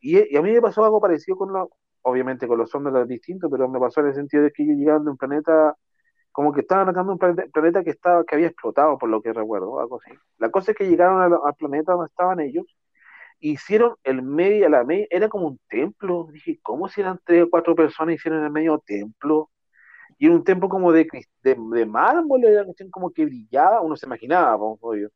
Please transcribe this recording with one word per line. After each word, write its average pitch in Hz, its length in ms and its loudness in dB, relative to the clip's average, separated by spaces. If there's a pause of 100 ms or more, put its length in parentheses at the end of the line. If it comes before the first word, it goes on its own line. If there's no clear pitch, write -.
Y, 175 320 2
y 143 40 2
a 151 40 4
mí 196 100 0
me 233 100 4
pasó 214 240 2
algo 214 160 2
parecido 185 360 0
con 190 140 -6
los, 190 160 -4 (360)
obviamente 127 440 -2
con 120 120 0
los 113 100 -2
Thundercats 135 380 -2
distintos, 170 440 -10
pero 131 180 0
me 131 100 -6
pasó 127 220 0
en 143 60 0
el 139 80 -2
sentido 143 280 0
de 147 80 2
que - 120 -10
ellos 147 140 0
llegaron 151 280 0
de 147 60 -2
un 131 60 -12
planeta, 151 580 0 (560)
como 143 220 -2
que 139 80 -2
estaban 190 280 0
atacando 185 240 -4
un 175 40 -6
planeta, 180 340 0
planeta 170 320 -2
que 165 60 -4
estaba, 170 340 0
que 160 120 -4
había 165 120 2
explotado, 139 520 -2
por 117 100 -4
lo 110 140 -2
que 113 100 -6
recuerdo, 110 460 -6
algo 120 200 -8
así. - 160 -20 (220)
La - 140 -4
cosa 190 200 -2
es 214 60 -6
que 196 100 -4
llegaron 180 340 4
al, 175 220 4
al 147 120 -2
planeta 156 380 -4
donde 170 160 -2
estaban 180 300 -2
ellos, 160 260 -6 (760)
hicieron 208 640 0
el 131 180 -2
medio, 175 460 2
a - 20 4
la 131 140 4
media, 185 260 -2
era 190 180 0
como 202 200 -6
un 131 200 -10
templo. 170 640 -6
Dije, 151 300 -12
"¿Cómo 185 260 -8
si 202 140 -8
eran 185 240 -6
tres 175 200 6
o 175 40 -2
cuatro 170 260 2
personas 160 400 0
hicieron 160 280 -4
el 151 80 -4
medio 156 340 0
templo?". 151 640 -4 (680)
Y 147 100 4
era 170 80 6
un 165 80 2
templo 185 260 0
como 185 220 2
de 160 160 6
cris-, 135 200 -18 (140)
de, 131 140 2 (160)
de 113 160 0
mármol, 254 560 2
era 208 140 6
una 202 80 -2
cuestión 185 260 -18
como 180 200 -10
que 156 140 -2
brillaba, 139 560 0
uno 160 140 -4
se - 100 -16
imaginaba, 127 520 0
po, 110 240 -6
obvio. 107 340 -6